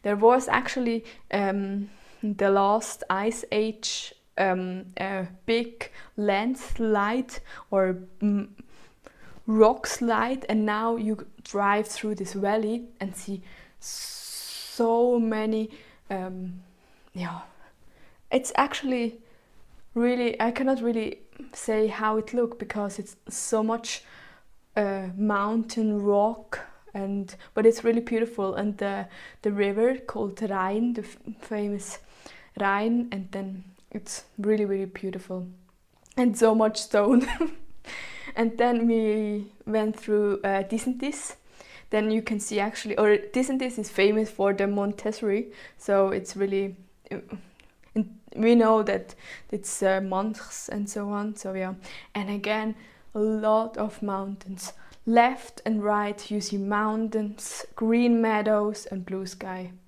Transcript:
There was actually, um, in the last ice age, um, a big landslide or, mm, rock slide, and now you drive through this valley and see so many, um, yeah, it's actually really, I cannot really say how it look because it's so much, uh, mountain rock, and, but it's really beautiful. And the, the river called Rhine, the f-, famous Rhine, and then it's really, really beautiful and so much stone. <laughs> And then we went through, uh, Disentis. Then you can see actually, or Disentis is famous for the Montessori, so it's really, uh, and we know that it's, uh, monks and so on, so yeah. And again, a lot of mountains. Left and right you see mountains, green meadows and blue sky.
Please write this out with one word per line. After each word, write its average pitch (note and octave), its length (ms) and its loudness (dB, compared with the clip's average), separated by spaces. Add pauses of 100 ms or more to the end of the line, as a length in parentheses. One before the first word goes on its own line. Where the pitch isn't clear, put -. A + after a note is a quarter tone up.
There G3+ 140 0
was A#3+ 320 6
actually, A#3 560 0 (260)
um, G3 580 0 (340)
in G#3+ 120 -2
the G3 160 4
last G3 580 2
ice G#3 420 -2
age, A3 640 -2 (240)
um, F#3 500 0 (120)
a F#3+ 300 -4 (180)
big A#3 440 -2 (260)
landslide G#3+ 1200 0 (320)
or, F#3 260 2 (240)
mm, G#3 280 2 (1000)
rock A3 400 6
slide, A#3 600 -2
and G#3+ 160 2
now A3 320 0
you G#3+ 300 -4 (160)
drive G3+ 460 2
through G#3+ 260 -4
this F#3 200 -8
valley G#3+ 500 0 (160)
and F#3+ 160 -8
see G3 260 -10 (380)
so - 1400 0
many, A3 520 0 (380)
um, F#3 520 -8 (540)
yeah, F3 260 -8 (880)
it's C4 240 0
actually B3+ 640 0 (760)
really, A#3+ 460 0
I A#3 120 2
cannot C4 280 0
really A3+ 380 -2 (340)
say A3 360 0
how G#3+ 300 0
it A3 140 -4
look A#3+ 260 0
because G3+ 420 -6
it's - 160 -14 (120)
so - 340 -2
much, A#3 420 -4 (720)
uh, G3 400 -2
mountain G#3+ 840 0
rock, G3+ 600 2 (340)
and, G3 400 -6 (200)
but A3 120 6
it's A3+ 160 8
really A#3 180 4
beautiful. A3+ 540 -2
And G#3 240 -2
the, G3 300 -4 (340)
the G#3+ 80 2
river G#3 460 2
called G#3 520 -6
Rhine, G3 440 0
the A3 100 -4
f-, - 140 -14 (240)
famous G#3 580 -6 (600)
Rhine, A3 500 2
and G3 220 -8
then F#3+ 320 -8 (260)
it's - 340 -10 (140)
really, G#3+ 260 2
really G3 200 0
beautiful F#3 640 -8 (680)
and B3 220 4
so A3 160 8
much A3 260 4
stone. A#3+ 460 4 (140)
<laughs> D#4+ 160 0 (800)
And A3+ 220 0
then A#3+ 280 4
we G#3+ 600 2 (200)
went A3 320 0
through, G#3 460 2
uh, G3 180 2
Disentis. B3 720 -4 (560)
Then A3 220 2
you A3 100 2
can A3 160 -4
see G#3 220 -4
actually, G#3 360 -4
or G#3 200 6
Disentis B3+ 600 -2
is G#3+ 140 -6
famous G#3+ 400 4
for G3 220 2
the G3 160 0
Montessori, G3+ 840 -2 (260)
so G3 340 2
it's F#3+ 260 -4
really, G3 400 0 (340)
uh, G#3 80 -6 (760)
and - 260 -4 (160)
we A#3 180 6
know A3 300 6
that G3 320 -4 (340)
it's, - 320 -6
uh, F#3+ 180 4
monks G3 680 -4
and G#3 200 -6
so G3+ 200 -6
on, G#3 260 -4
so F#3+ 200 -8
yeah. F#3 200 -4 (400)
And G3+ 160 -4
again, G#3+ 460 -2 (380)
a A3 40 -4
lot A3 580 2
of G#3+ 240 -4
mountains. G3 720 -6 (340)
Left A#3 600 4
and G#3+ 160 0
right G#3 480 -2
you G#3 100 0
see G3+ 180 -4
mountains, G#3+ 1160 -2
green A#3 480 4
meadows G#3+ 640 2
and F#3+ 180 -8
blue F#3+ 220 -6
sky. F#3 460 -10 (160)